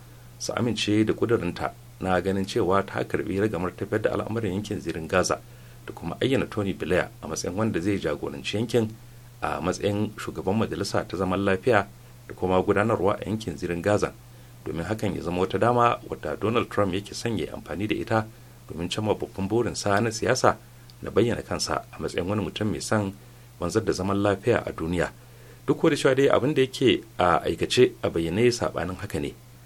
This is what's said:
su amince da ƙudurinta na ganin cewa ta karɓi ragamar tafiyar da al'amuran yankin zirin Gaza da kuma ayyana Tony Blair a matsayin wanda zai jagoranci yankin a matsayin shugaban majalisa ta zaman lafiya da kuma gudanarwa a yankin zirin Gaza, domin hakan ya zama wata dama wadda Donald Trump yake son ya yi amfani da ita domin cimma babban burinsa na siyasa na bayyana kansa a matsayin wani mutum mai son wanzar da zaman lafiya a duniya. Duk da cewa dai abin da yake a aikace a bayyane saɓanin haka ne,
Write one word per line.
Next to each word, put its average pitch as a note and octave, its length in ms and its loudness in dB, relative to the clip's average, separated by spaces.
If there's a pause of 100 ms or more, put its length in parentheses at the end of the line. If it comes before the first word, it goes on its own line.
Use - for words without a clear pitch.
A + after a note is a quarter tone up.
(400)
su - 140 -6
amince A2 520 2
da A2+ 80 2
ƙudurinta F2 580 0 (300)
na F#2 200 2
ganin F#2+ 240 0
cewa G2 400 2
ta - 180 -4
karɓi E2+ 360 -2
ragamar F2+ 360 0
tafiyar G2+ 260 -2
da - 100 0
al'amuran G#2 420 -2
yankin G2+ 280 -4
zirin E2 260 -6
Gaza F2+ 320 2 (460)
da - 80 -12
kuma E2 280 -8
ayyana A#2+ 280 2
Tony G2 240 -2
Blair D#2 360 0 (120)
a - 60 -12
matsayin F2+ 300 -6
wanda G#2 240 0
zai G2 180 0
jagoranci D2 580 -6
yankin A2+ 320 2 (520)
a D2 200 -2
matsayin G2+ 560 0
shugaban - 400 -4
majalisa F#2 500 -2
ta F2 100 -6
zaman F#2 260 0
lafiya G2 440 2 (400)
da - 80 -12
kuma F#2 280 2
gudanarwa G2+ 560 2
a - 100 -8
yankin F#2+ 280 -4
zirin E2+ 240 -4
Gaza, G2+ 320 2 (520)
domin E2 200 -4
hakan G#2+ 300 -2
ya D2 60 -6
zama F2 200 -2
wata F#2+ 180 0
dama A#2+ 400 4 (100)
wadda - 300 -4
Donald A2 300 0
Trump G2 240 0
yake G2+ 200 -4
son A#2 240 -4
ya D2 80 0
yi - 60 -12
amfani F2 360 -6
da - 80 0
ita A2 300 0 (440)
domin E2+ 200 -4
cimma G#2+ 260 0
babban - 340 -6
burinsa G#2 520 0
na A#2 100 2
siyasa A2+ 460 2 (440)
na - 100 -8
bayyana G#2 300 2
kansa E2 500 -4
a - 80 -16
matsayin E2 300 -4
wani G#2 140 0
mutum G#2 280 -2
mai D2 100 -2
son G#2 320 0 (460)
wanzar F2 240 0
da G2 80 0
zaman G2 320 0
lafiya G#2 420 2
a - 60 -4
duniya. E2 400 -2 (560)
Duk C#3+ 220 0
da C#3+ 60 4
cewa C3+ 200 4
dai C#3 140 4
abin B2+ 240 4
da C#3 80 4
yake B2+ 420 4 (160)
a E2 240 6
aikace E2+ 480 4 (120)
a F2+ 60 2
bayyane E2+ 420 2
saɓanin F2+ 480 -2
haka F2+ 200 -6
ne, C#2+ 140 -4 (320)